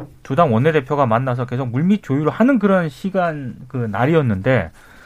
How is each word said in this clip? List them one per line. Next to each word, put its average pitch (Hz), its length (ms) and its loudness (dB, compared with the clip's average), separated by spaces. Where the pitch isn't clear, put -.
두 135 120 -6
당 151 180 4
원내대표가 139 520 2
만나서 123 400 -2
계속 123 240 -6
물밑 175 340 0
조율을 147 280 0
하는 247 280 2
그런 190 300 2
시간, 165 680 -4
그 135 100 -10
날이었는데, 117 960 0